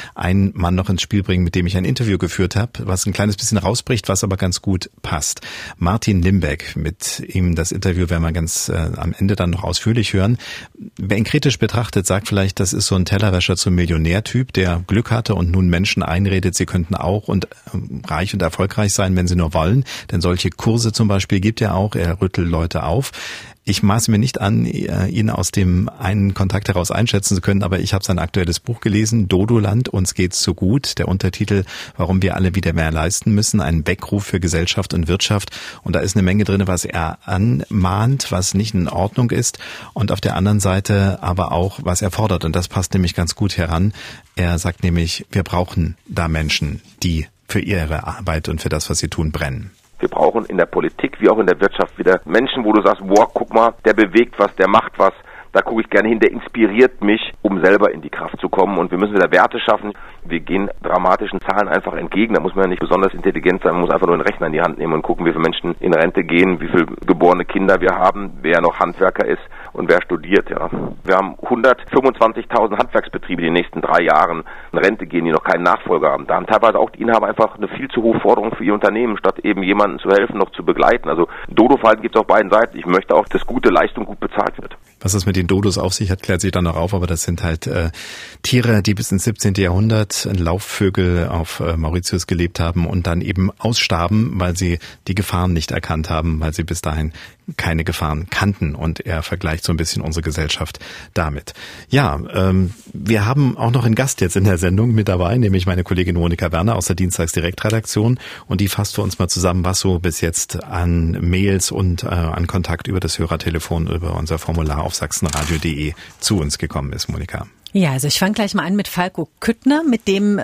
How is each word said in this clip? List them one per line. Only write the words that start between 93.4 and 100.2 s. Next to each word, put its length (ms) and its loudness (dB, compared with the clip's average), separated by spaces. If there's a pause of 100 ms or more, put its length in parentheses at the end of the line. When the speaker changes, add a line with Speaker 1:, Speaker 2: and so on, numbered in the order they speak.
Speaker 1:
ausstarben, 800 0
weil 160 0
sie 240 0 (260)
die 80 -2
Gefahren 380 0
nicht 180 -2
erkannt 400 -4
haben, 300 0
weil 120 -2
sie 120 -4
bis 160 -6
dahin 320 -2 (440)
keine 280 -2
Gefahren 440 -4
kannten. 460 -2
Und 320 -4
er 160 -4
vergleicht 400 -4
so 100 -2
ein 40 0
bisschen 260 -4
unsere 220 -4